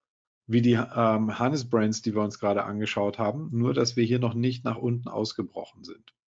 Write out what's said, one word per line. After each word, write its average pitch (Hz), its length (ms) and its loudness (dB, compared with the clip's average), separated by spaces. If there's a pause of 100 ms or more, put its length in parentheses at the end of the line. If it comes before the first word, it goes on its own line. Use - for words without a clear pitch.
(480)
wie 117 140 4
die, 120 120 6
ähm, 110 680 2
Hannes 127 300 0
Brands, 107 320 2
die 107 120 -2
wir 107 80 2
uns 104 180 -2
gerade 101 260 0
angeschaut 104 540 -2
haben, 127 320 -2
nur 120 220 0
dass 127 220 0
wir 123 80 2
hier 120 160 2
noch 120 140 0
nicht 123 320 -2
nach 117 120 -4
unten 120 300 -2
ausgebrochen - 760 -6
sind. - 300 -20 (160)